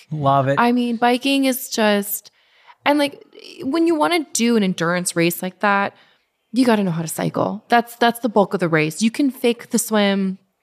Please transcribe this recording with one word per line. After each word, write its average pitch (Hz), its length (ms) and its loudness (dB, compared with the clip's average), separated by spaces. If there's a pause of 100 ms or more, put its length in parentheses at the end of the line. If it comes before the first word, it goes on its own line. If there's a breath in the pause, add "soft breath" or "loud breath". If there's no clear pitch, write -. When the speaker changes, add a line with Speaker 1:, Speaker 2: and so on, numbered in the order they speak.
(120)
Speaker 1:
Love 139 360 2
it. 139 120 2
Speaker 2:
I 240 120 4
mean, 240 260 -2
biking 254 480 0
is 254 240 -2
just, 208 600 -2 (560 soft breath)
and, 294 140 2
like, 285 240 -4 (400)
when 330 240 0
you 339 80 2
wanna 311 380 0
do 233 240 2
an 208 60 2
endurance 180 520 -2
race 170 260 0
like 185 200 -10
that, 202 340 0 (560 soft breath)
you 247 160 2
gotta 214 160 2
know 185 80 0
how 165 100 -4
to 160 60 -6
cycle. 185 600 -4
That's, 233 280 0
that's 233 240 0
the 254 100 -4
bulk 202 240 2
of 196 60 -4
the 175 100 -2
race. 156 320 0
You 220 80 2
can 269 220 0
fake - 400 -4
the 226 80 0
swim. 196 580 0 (260)